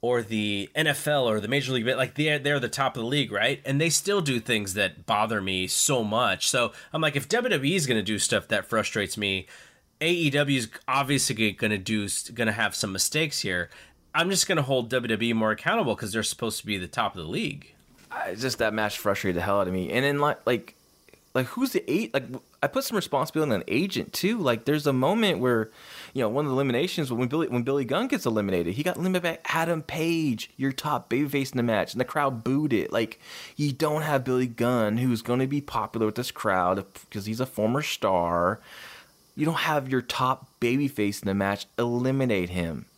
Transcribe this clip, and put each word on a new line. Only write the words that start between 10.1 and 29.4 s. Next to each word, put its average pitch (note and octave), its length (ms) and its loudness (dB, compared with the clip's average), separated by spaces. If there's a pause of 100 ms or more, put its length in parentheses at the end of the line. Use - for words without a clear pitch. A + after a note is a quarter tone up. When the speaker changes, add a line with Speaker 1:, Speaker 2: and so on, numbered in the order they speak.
Speaker 1:
E E3+ 200 2
W C#3+ 260 2
is A2+ 100 -2 (220)
obviously C3+ 460 2
g-, G#2+ 180 2
gonna G#2+ 240 0
do G#2 260 -2
s-, - 260 -6
gonna A2+ 220 -2
have G#2 240 0
some G2+ 160 -2
mistakes D3+ 480 -2
here. F2 300 -2 (440)
I'm E3+ 160 0
just F#3+ 160 2
gonna E3 160 0
hold B2+ 280 0
W B2 180 0
W A2+ 220 0
E - 20 2
more A2 200 2
accountable D#3+ 440 0
'cause G#2 160 -8
they're G#2+ 120 -2
supposed - 360 -4
to - 60 -14
be G#2+ 120 -2
the F2+ 100 -6
top G#2 280 -2
of F2 80 -8
the D#2 60 -8
league. D#3+ 440 -8 (380)
Speaker 2:
I, F#2+ 240 -6
just A#2+ 220 -4
that A2 160 0
match G#2+ 240 -2
frustrated F#2+ 400 0
the F2 80 -2
hell G2+ 160 2
out F2+ 60 2
of F2+ 60 -2
me. F#2 160 -2
And B2 140 0
then, C#3+ 160 2
like, D3 260 0
like, A#2+ 300 -2 (580)
like, B2+ 140 2
who's B3+ 240 -2
the - 180 -2
a-, F#3+ 240 0
like, C3+ 100 0
w-, A#2+ 180 -12 (200)
I C#3+ 60 0
put C4 160 -2
some A#3 140 -2
responsibility D3+ 560 0
on G2 80 0
an - 60 -10
agent C#3 440 -2
too. G#3+ 260 0
Like, B2 280 0
there's D3 200 2
a C#3+ 80 2
moment F3 460 2
where, A#2 320 2 (420)
you C3 80 -2
know, A2 80 2
one C#3 160 0
of C#3 60 0
the B2+ 40 0
eliminations C#3 560 0
when B2 180 0
Billy, D#3 180 0
when B2 160 0
Billy C#3 220 0
Gunn E3 220 0
gets B3+ 180 0
eliminated, G2 500 2
he C#3+ 80 -2
got F3 140 -2
eliminated F#3 260 0
by E3 220 -2